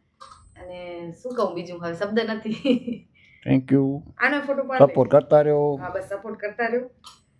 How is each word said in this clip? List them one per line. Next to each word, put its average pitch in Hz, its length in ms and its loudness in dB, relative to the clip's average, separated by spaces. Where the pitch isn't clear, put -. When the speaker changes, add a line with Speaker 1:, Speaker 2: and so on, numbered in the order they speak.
Speaker 1:
અને 175 560 -14
શું 247 120 -8
કહું 196 200 -2
બીજું, 170 260 -10
હવે 170 140 -6
શબ્દ 202 260 -4
નથી. 220 880 -4
Speaker 2:
Thank 131 260 2
you. 139 300 2
Speaker 1:
આનો 277 220 2
ફોટો 277 220 -2
પાડી 262 240 6
દે. 135 60 6
Speaker 2:
સપોર્ટ 127 180 2
કરતા 151 300 6
રહ્યો. 147 420 2
Speaker 1:
હા, 180 60 -8
બસ 185 160 -8
સપોર્ટ 208 340 -10
કરતા 208 280 -4
રહ્યો. 247 240 -4